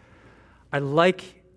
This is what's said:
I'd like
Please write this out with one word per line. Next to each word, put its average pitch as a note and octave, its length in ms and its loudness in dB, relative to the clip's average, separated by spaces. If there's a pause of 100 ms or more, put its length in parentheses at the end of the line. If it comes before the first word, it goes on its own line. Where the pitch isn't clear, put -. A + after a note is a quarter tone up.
(720)
I'd C#3+ 100 -4
like E3 600 0 (140)